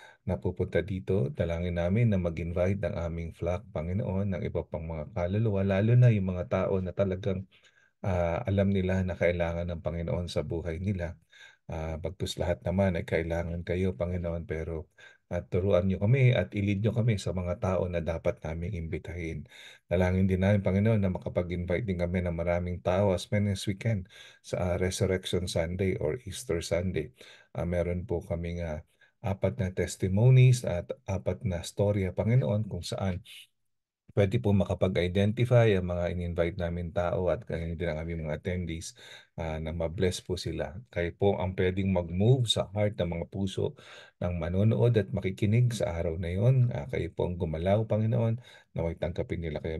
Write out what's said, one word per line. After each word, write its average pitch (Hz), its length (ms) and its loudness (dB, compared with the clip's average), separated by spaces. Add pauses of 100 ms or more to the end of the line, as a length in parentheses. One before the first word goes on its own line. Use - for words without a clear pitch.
(260)
na 90 160 -2
pupunta 90 400 0
dito. 95 480 -2
Dalangin 85 480 -2
namin 101 320 2
na 98 80 2
mag-invite 87 640 -2
ng 80 160 -4
aming 82 400 -6
flock, 85 320 -2
Panginoon, 92 640 -2
ng 82 80 -4
iba 80 240 -4
pang 82 240 -8
mga 78 240 -8
kaluluwa, 98 480 0
lalo 98 320 4
na 123 160 10
yung 95 240 2
mga 87 160 -4
tao 95 320 2
na 90 160 -4
talagang, 95 480 0 (560)
ah, 87 400 0
alam 98 320 2
nila 92 320 2
na 95 80 -2
kailangan 87 560 0
ng 82 160 -8
Panginoon 85 480 -4
sa 85 80 0
buhay 82 400 -6
nila. 90 320 -4 (560)
Ah, 80 320 -6
bagkus 90 400 -6
lahat 85 240 -2
naman 92 320 2
ay 82 80 -4
kailangan 82 560 -2
kayo, 90 320 -2
Panginoon, 85 560 -4
pero, 80 400 -6 (380)
at 87 240 -6
turuan 92 320 4
niyo 95 160 0
kami 123 320 6
at 92 240 0
i-lead 101 240 2
niyo 104 160 2
kami 110 240 2
sa 87 160 -4
mga 87 240 -2
tao 92 320 0
na 87 80 -2
dapat 85 400 -2
naming 82 400 -6
imbitahin. 82 640 -6 (480)
Dalangin 92 320 4
din 92 160 4
namin, 98 240 4
Panginoon, 101 400 4
na 92 80 2
makapag-invite 87 720 -2
din 92 160 -2
kami 87 240 0
ng 87 80 0
maraming 87 480 -2
tao, 95 320 2
as 87 160 -2
many 104 240 2
as 95 160 -4
we 101 80 -2
can, 104 320 -2 (320)
sa, - 240 -8
ah, 90 160 0
Resurrection 92 720 0
Sunday 90 480 -2
or 78 240 -2
Easter 85 400 -6
Sunday. 85 480 -4 (400)
Ah, 85 160 -4
meron 87 400 -2
po 85 160 -4
kaming, 85 400 -6
ah, 78 160 -6 (400)
apat 98 400 -2
na 92 160 0
testimonies 120 880 6
at 87 240 -4 (160)
apat 95 400 -4
na 87 160 -2
storya, 101 560 0
Panginoon, 107 560 2
kung 87 160 -8
saan 95 320 -2 (1000)
pwede 101 240 4
po 104 80 2
makapag-identify 98 1300 4
ang 87 160 -2
mga 87 160 -2
in-invite 85 480 -2
namin 87 320 -4
tao 87 400 0
at 120 160 -2
ganyan 82 320 -6
din 87 80 -4
ang 80 160 -2
aming 82 240 -6
mga 76 160 -4
attendees, 87 560 -6 (400)
ah, 80 240 -4
na 80 80 -6
ma-bless 82 560 -2
po 92 160 -4
sila. 76 320 -6 (160)
Kayo 87 240 -4
po 101 240 2
ang 90 160 -2
pwedeng 95 400 0
mag-move 95 560 2
sa - 240 0
heart 104 240 0
ng 87 160 -2
mga 85 160 -6
puso 98 480 -4 (400)
ng 87 240 -4
manonood 110 560 4
at 98 160 2
makikinig 104 560 2
sa 85 320 -2
araw 85 160 -2
na 87 160 -4
yon. 120 400 4
Ah, - 160 -6
kayo 85 240 -4
po 87 160 -2
ang 87 80 -6
gumalaw, 90 480 0
Panginoon, 113 560 0 (320)
na 85 80 -4
may 82 160 -2
tangkapin 82 400 -4
nila 80 240 -6
kayo 80 180 -4